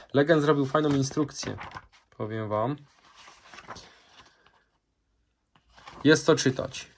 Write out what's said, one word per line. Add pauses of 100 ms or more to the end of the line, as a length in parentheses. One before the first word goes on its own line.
(120)
Legend
zrobił
fajną
instrukcję. (600)
Powiem
wam. (3250)
Jest
co
czytać.